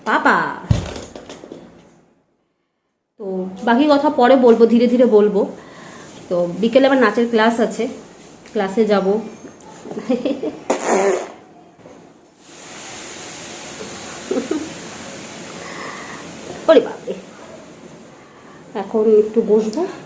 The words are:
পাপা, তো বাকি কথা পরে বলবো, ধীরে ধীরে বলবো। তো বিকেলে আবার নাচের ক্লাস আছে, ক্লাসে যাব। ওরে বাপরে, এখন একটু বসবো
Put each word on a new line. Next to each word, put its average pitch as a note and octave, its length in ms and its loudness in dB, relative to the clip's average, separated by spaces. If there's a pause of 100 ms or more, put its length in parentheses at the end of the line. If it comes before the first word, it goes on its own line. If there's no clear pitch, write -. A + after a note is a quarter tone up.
পাপা, A3+ 520 0 (2500)
তো F#3+ 280 -6 (180)
বাকি A#3+ 240 4
কথা C#4+ 220 4
পরে C4 260 6
বলবো, A#3 300 6
ধীরে A#3 200 4
ধীরে B3 180 4
বলবো। G#3 420 4 (840)
তো F3 200 -2 (120)
বিকেলে A#3 260 4
আবার C4+ 120 4
নাচের A#3 300 2
ক্লাস A#3 320 2
আছে, A3+ 280 -2 (640)
ক্লাসে G#3 320 0
যাব। G3 220 2 (4000)
ওরে D4+ 120 8
বাপরে, - 340 -8 (1600)
এখন G#3+ 300 -2 (140)
একটু G#3+ 240 2
বসবো A3 440 0 (200)